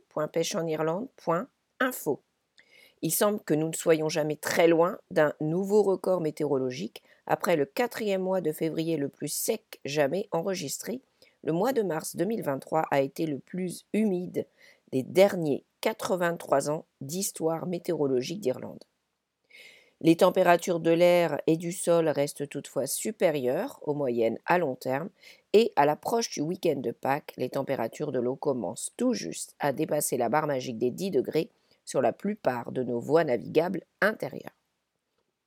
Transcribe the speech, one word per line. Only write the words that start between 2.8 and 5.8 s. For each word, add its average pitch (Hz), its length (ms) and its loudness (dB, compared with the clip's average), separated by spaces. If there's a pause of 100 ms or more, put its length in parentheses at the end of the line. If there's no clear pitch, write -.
Il 160 80 -2
semble 208 280 2
que - 140 -2
nous 156 140 2
ne 160 80 -6
soyons 156 340 2
jamais 156 260 -2
très - 320 4
loin 170 300 4 (140)
d'un 151 300 4
nouveau 196 420 2